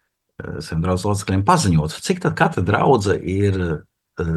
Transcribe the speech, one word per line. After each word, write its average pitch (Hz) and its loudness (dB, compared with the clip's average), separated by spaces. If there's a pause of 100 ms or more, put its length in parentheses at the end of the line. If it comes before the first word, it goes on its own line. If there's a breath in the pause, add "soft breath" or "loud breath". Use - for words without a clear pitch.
(400)
ā, - -12
saviem 82 -4
draudzu 92 0
locekļiem 101 0
paziņot, 92 2
cik 185 -2
tad 160 0
katra 165 0
draudze 104 2
ir, 95 0
ā, - -6 (100)